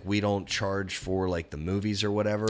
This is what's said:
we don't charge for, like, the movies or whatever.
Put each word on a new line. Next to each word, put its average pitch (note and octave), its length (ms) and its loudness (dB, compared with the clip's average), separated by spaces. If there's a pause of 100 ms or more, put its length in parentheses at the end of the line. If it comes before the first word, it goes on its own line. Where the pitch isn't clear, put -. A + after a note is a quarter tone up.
we G2+ 160 2
don't G2+ 260 2
charge G2 480 -2
for, F#2 320 0
like, E2+ 220 -2
the - 80 -8
movies G2 480 0
or G#2 60 2
whatever. G#2 380 2